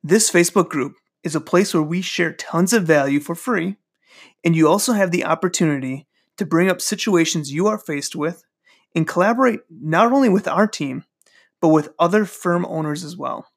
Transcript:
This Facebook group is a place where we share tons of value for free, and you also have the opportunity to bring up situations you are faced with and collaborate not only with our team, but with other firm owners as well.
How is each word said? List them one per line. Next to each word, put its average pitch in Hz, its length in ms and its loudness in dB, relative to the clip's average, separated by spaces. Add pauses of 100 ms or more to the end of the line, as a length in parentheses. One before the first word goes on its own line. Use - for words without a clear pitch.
This 196 280 2
Facebook 175 400 2
group 143 240 -4 (280)
is 156 120 -6
a 151 60 -2
place 190 340 0
where 160 80 2
we 170 180 -4
share 170 320 -4
tons 180 400 -2
of 214 120 2
value 143 360 2
for 170 140 -10
free, 190 420 -6 (680)
and 165 140 2
you 160 100 6
also 208 280 2
have 190 160 2
the 180 160 -4
opportunity 147 800 -2 (320)
to 185 80 -4
bring 165 240 2
up 180 100 -2
situations 165 720 -2
you 170 140 -2
are 214 100 0
faced 147 400 -8
with 160 260 -6 (520)
and 165 120 0
collaborate 226 540 2 (100)
not 165 400 0
only 262 200 4
with 202 180 0
our 196 180 2
team, 135 380 -8 (560)
but 165 80 4
with 156 300 4
other 190 260 2
firm 175 400 -4
owners 156 400 -6
as 160 100 -14
well. - 420 -10